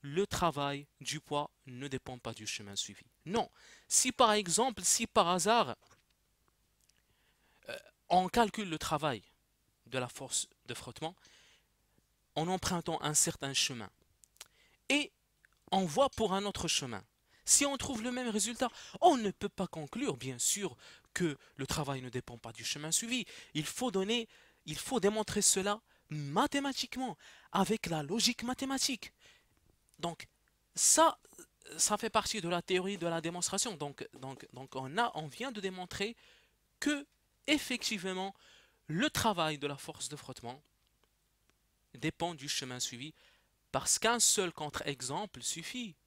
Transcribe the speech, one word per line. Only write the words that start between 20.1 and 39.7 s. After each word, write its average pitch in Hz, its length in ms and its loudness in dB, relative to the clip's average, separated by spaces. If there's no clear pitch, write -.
bien 123 220 -6
sûr, 180 380 0
que 160 220 0
le 135 100 -4
travail 139 340 -2
ne 127 80 -10
dépend 120 300 -8
pas 113 140 -12
du 113 120 -14
chemin 156 280 -4
suivi. 233 320 0
Il 147 120 -2
faut 247 240 -2
donner, 208 380 -2
il 151 120 -8
faut 247 220 -2
démontrer 208 420 2
cela 208 380 2
mathématiquement, 247 1040 -2
avec 196 340 2
la 160 160 -2
logique 220 400 0
mathématique. 262 680 -2
Donc, 170 260 -6
ça, - 440 6
ça 208 200 2
fait 226 140 -2
partie 214 300 2
de 165 80 -2
la 175 140 0
théorie 190 360 0
de 170 80 -2
la 165 140 0
démonstration. 175 560 -2
Donc, 143 320 -8
donc, 131 340 -12
donc 131 220 -14
on 135 240 -4
a, 240 160 2
on 156 140 -6
vient 240 240 -8
de 208 80 -8
démontrer 185 560 -6
que, 285 260 0
effectivement, 190 880 -2
le 208 240 0
travail 165 480 2
de 143 80 -4
la 143 100 -4